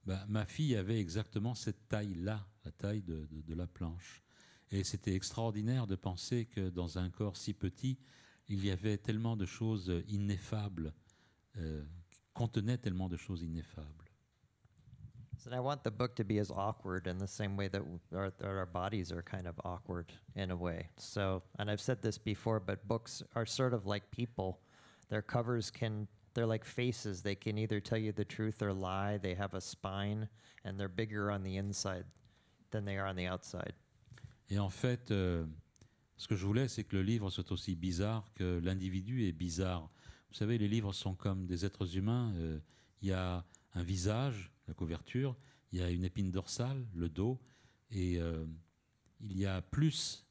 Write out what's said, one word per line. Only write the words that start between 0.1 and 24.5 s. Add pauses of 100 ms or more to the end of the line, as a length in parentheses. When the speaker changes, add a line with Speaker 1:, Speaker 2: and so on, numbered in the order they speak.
Speaker 1:
ma
fille
avait
exactement
cette
taille-là, (180)
la
taille
de,
de,
de
la
planche. (480)
Et
c'était
extraordinaire
de
penser
que
dans
un
corps
si
petit, (500)
il
y
avait
tellement
de
choses (160)
ineffables, (640)
euh, (260)
qui (120)
contenaient
tellement
de
choses
ineffables. (1300)
Speaker 2:
So
I
want
the
book
to
be
as
awkward
in
the
same
way
that
w-, (140)
our,
that
our
bodies
are
kind
of
awkward (240)
in
a
way.
So, (160)
and
I've
said
this
before,
but
books (120)
are
sort
of
like
people. (480)